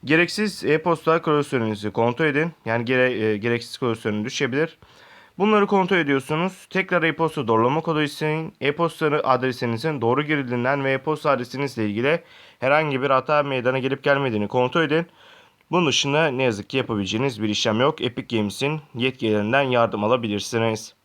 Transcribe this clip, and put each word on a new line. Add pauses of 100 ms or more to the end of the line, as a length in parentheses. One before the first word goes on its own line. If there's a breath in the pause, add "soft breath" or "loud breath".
Gereksiz
e-posta
klasörünüzü
kontrol
edin. (120)
Yani
gere-,
e,
gereksiz
klasörünü
düşebilir. (600 loud breath)
Bunları
kontrol
ediyorsunuz.
Tekrar
e-posta
doğrulama
kodu
isteyin.
E-posta
adresinizin
doğru
girildiğinden
ve
e-posta
adresinizle
ilgili (380 loud breath)
herhangi
bir
hata
meydana
gelip
gelmediğini
kontrol
edin. (640 loud breath)
Bunun
dışında
ne
yazık
ki
yapabileceğiniz
bir
işlem
yok.
Epic
Games'in (140)
yetkililerinden
yardım
alabilirsiniz. (100)